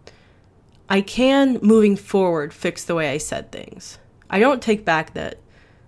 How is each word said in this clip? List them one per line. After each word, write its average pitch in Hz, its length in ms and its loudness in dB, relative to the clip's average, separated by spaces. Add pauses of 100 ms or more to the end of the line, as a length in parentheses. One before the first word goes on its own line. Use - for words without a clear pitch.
(880)
I 196 120 2
can, 262 600 2
moving 208 340 6
forward, 170 580 -2
fix - 300 -6
the 170 120 -4
way 156 160 -2
I 151 80 -4
said - 320 -10
things. - 480 -18 (300)
I 190 100 0
don't 254 220 2
take 208 220 -2
back 160 300 -2
that - 240 -10 (500)